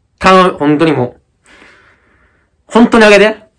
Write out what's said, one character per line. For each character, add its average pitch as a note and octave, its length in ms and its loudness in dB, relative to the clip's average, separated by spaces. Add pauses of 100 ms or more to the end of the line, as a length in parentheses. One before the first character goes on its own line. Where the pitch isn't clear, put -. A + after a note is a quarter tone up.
(180)
頼 F#3 320 0
む。 - 80 -14
本 D3 180 -2
当 E3 80 -2
に D#3 60 0
も B2+ 140 -4
う。 - 160 -14 (1500)
本 A#3 240 0
当 A3+ 80 2
に G#3+ 60 2
開 G#3 80 4
け G3+ 60 4
て。 G#3+ 280 -4 (120)